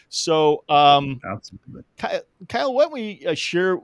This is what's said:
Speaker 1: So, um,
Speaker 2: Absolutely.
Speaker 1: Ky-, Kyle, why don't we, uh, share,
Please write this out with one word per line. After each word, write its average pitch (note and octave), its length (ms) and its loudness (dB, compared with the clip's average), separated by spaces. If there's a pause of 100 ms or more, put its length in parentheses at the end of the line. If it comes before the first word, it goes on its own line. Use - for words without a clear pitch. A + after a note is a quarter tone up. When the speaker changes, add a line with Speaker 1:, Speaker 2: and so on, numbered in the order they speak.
Speaker 1:
So, D#3 580 0
um, C#3+ 580 4
Speaker 2:
Absolutely. A2+ 580 -14 (140)
Speaker 1:
Ky-, - 220 -6 (300)
Kyle, C4 240 -4
why C4+ 100 2
don't D#4+ 80 -2
we, G#3+ 340 -10
uh, E3 80 -2
share, F3+ 500 -2